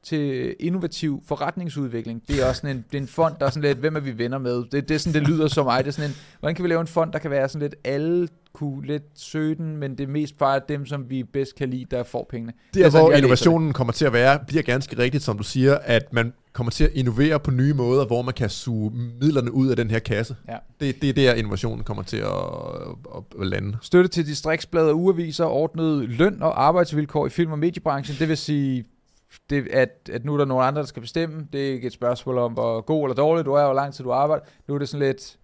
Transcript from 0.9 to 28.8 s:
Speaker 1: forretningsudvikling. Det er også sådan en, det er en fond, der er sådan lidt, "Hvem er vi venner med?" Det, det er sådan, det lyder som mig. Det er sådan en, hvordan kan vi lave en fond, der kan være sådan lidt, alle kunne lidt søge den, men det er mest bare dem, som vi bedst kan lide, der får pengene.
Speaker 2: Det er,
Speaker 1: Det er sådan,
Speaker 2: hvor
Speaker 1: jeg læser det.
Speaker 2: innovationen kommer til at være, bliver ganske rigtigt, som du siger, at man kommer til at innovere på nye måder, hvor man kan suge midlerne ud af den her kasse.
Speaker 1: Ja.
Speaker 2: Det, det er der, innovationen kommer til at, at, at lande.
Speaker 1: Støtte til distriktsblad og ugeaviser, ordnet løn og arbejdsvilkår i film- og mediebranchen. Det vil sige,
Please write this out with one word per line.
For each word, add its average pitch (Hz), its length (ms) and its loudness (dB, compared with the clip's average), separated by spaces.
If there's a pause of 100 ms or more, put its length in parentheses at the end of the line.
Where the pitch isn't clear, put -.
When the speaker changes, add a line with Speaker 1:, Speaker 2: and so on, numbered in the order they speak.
Speaker 1:
forretningsudvikling. 135 1000 -6
Det 139 140 0
er 127 40 2
også 131 160 0
sådan 139 160 -4
en, 117 140 -10
det 143 60 -6
er 139 40 -4
en 135 60 -8
fond, 165 320 0
der 143 60 0
er 135 40 4
sådan 147 200 -4
lidt, 139 80 0
"Hvem 156 180 -2
er 151 40 -2
vi 135 180 -6
venner 120 200 -2
med?" 123 340 -2
Det, 139 180 -2
det 156 60 2
er 151 40 0
sådan, 156 220 0
det 143 80 4
lyder 156 180 2
som 147 180 2
mig. 127 180 2
Det 139 40 -2
er 147 60 -4
sådan 147 160 -4
en, 135 60 -8 (240)
hvordan 160 160 -2
kan 185 80 -6
vi 175 60 0
lave 165 120 2
en 165 60 -4
fond, 160 260 0
der 156 60 -2
kan 151 120 -4
være 139 180 2
sådan 151 120 -6
lidt, 147 220 -4
alle 160 440 0 (260)
kunne 139 340 -8
lidt 147 160 -4 (120)
søge 156 400 -4
den, 156 220 -6
men 139 200 -6
det 139 60 -4
er 135 40 -6
mest 147 300 -4
bare 139 320 2
dem, 143 160 -4
som 135 240 -8
vi 131 140 -4
bedst 135 320 -6
kan 131 140 -4
lide, 127 220 -8
der 123 120 -4
får 123 260 -8
pengene. 117 240 -10 (200)
Speaker 2:
Det 190 60 0
er, 185 40 10
Speaker 1:
Det - 20 10
er 156 40 10
sådan, 156 140 10
Speaker 2:
hvor 160 80 10
Speaker 1:
jeg 147 40 8
læser - 20 -
det. 139 60 6
Speaker 2:
innovationen 156 500 4
kommer 117 200 0
til - 120 0
at 127 80 2
være, 131 340 6
bliver 117 160 0
ganske 123 340 -2
rigtigt, 127 260 0
som 107 140 -4
du 104 60 -6
siger, 135 400 4
at - 300 2
man 117 200 0 (200)
kommer 117 180 -4
til - 120 4
at - 100 6
innovere 139 460 2
på 147 120 -2
nye 131 220 2
måder, 131 320 2
hvor 120 160 0
man 123 120 -6
kan 110 160 -2
suge 110 420 -4 (300)
midlerne 135 300 2
ud 131 160 2
af 127 80 2
den 113 160 0
her 113 80 0
kasse. 113 360 -4 (140)
Speaker 1:
Ja. 110 80 -10 (220)
Speaker 2:
Det, - 220 -4
det 143 80 2
er 131 40 0
der, 131 200 6
innovationen 113 500 -2
kommer 104 200 -6
til 107 140 -6
at, 104 100 -4
at, - 1120 -8
at 98 60 -2
lande. 101 340 -4
Speaker 1:
Støtte 180 280 4
til 165 180 -2
distriktsblad 160 640 0
og 151 80 4
ugeaviser, 170 480 0
ordnet 156 640 -2
løn 160 320 0
og 160 240 2
arbejdsvilkår 151 600 2
i - 20 -2
film- 170 220 -2
og 151 80 -4
mediebranchen. 147 600 -2
Det 160 100 0
vil 156 80 0
sige, 135 480 -2 (640)